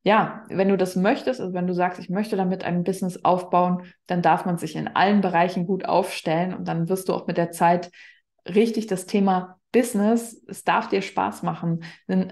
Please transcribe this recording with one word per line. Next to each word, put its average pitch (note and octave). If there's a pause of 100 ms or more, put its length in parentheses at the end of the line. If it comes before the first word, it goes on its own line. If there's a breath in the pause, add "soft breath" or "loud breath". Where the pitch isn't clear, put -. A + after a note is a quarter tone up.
ja, F#3+
wenn F#3+
du G3
das F3+
möchtest, B3
also F#3
wenn F3+
du F3+
sagst, F3+
„Ich F3+
möchte G#3
damit F#3
ein F3
Business F#3+
aufbauen“, F3+ (240 loud breath)
dann F3+
darf E3
man F3
sich -
in D3+
allen G3+
Bereichen F3+
gut F#3
aufstellen F3
und F3
dann E3
wirst F#3
du -
auch -
mit E3+
der E3+
Zeit F3+ (580 loud breath)
richtig A3+
das F#3
Thema G3 (140)
Business, A#3
es -
darf F3
dir G3
Spaß F#3+
machen, E3 (240 loud breath)
denn F#3